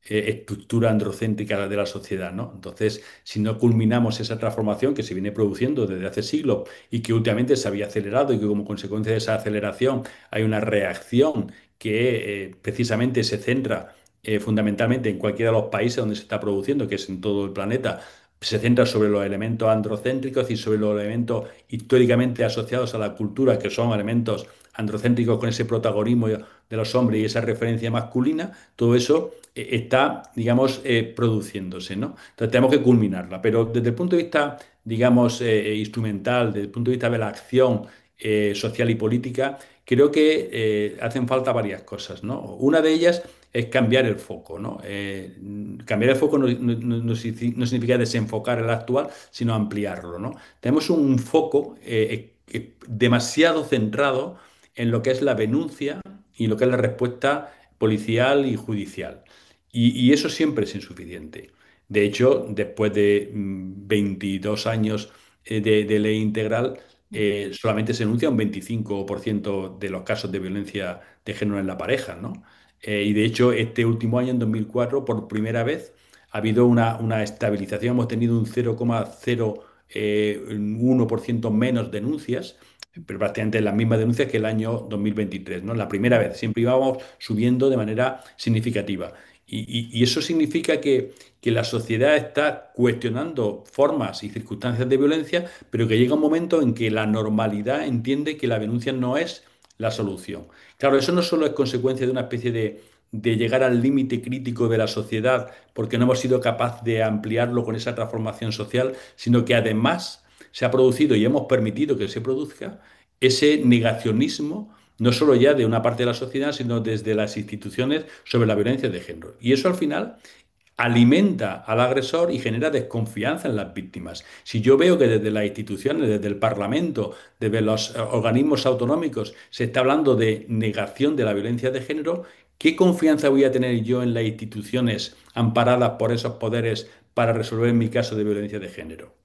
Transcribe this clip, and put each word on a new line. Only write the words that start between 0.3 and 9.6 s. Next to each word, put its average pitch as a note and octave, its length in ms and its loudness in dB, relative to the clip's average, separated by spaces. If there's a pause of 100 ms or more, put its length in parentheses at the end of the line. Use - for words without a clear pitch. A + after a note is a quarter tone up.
androcéntrica G#2 760 -2
de G2+ 100 -4
la G2+ 80 0
sociedad, F#2 480 -6
¿no? A2 220 -8
Entonces, - 480 -4 (220)
si - 160 -6
no A2 180 0
culminamos A2+ 640 4
esa A2 180 -6
transformación A2 560 0
que - 80 -4
se - 120 -8
viene G2 180 -4
produciendo A2 560 0
desde F#2 180 -6
hace G2+ 160 -4
siglos - 460 -2 (240)
y A#2 80 -2
que A2+ 120 -4
últimamente A2+ 440 2
se - 100 -4
había G2+ 200 -2
acelerado G#2+ 460 0
y G#2+ 60 2
que G#2 80 -2
como G#2 180 0
consecuencia G#2 460 -4
de A2 80 2
esa A2 160 -2
aceleración G#2+ 680 -2 (260)